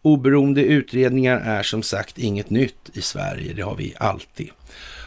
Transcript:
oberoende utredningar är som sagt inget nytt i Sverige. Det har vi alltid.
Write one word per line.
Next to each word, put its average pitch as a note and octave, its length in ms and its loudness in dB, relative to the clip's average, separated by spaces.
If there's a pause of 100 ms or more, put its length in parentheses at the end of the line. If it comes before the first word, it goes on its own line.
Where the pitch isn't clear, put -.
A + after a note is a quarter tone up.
oberoende C#3 600 4
utredningar B2+ 760 2
är G#2+ 260 -2
som A2 200 -4
sagt - 340 -6
inget G#2 320 -2
nytt A#2+ 440 -2
i - 80 -10
Sverige. F#2 520 -8
Det G#2 80 -8
har F#2+ 140 -6
vi - 220 -8
alltid. - 520 -6 (580)